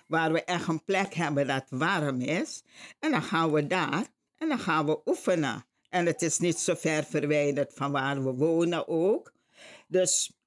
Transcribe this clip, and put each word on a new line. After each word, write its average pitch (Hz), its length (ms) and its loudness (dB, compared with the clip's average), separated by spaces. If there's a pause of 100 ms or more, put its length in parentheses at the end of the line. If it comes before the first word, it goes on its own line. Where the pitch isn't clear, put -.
waar 160 260 2
we 160 120 2
echt 175 240 -4
een 160 160 -2
plek 190 300 0
hebben 143 320 0
dat 135 220 -2
warm 147 520 -2
is. 165 420 -4 (360)
En 311 120 -2
dan 240 120 0
gaan 165 300 0
we 147 140 2
daar 175 380 -2 (320)
en 320 120 -4
dan 269 100 0
gaan 156 280 0
we 151 180 0
oefenen. 151 640 0 (220)
En 175 180 0
het 170 160 0
is 165 160 0
niet 170 200 0
zo - 160 0
ver 156 300 -2
verwijderd 143 680 0
van 143 180 -2
waar 139 320 0
we 131 80 0
wonen 165 560 2
ook. 185 440 0 (560)
Dus - 440 2 (140)